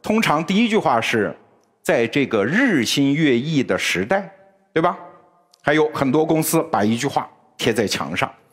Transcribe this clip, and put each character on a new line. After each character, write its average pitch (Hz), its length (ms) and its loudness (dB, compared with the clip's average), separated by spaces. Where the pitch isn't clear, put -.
通 214 220 0
常 156 220 0
第 185 200 -2
一 233 40 0
句 214 100 2
话 135 220 2
是 101 360 -2
“在 135 240 2
这 135 200 0
个 104 180 0
日 175 400 0
新 139 280 0
月 143 240 2
异 139 260 0
的 101 140 0
时 - 280 -2
代”， 190 300 -2
对 160 80 0
吧？ 170 160 2
还 147 140 0
有 156 180 2
很 139 180 0
多 156 140 2
公 156 180 2
司 151 280 0
把 107 120 2
一 110 140 2
句 120 100 -4
话 135 220 -4
贴 120 140 0
在 107 140 0
墙 82 300 -6
上 - 160 -4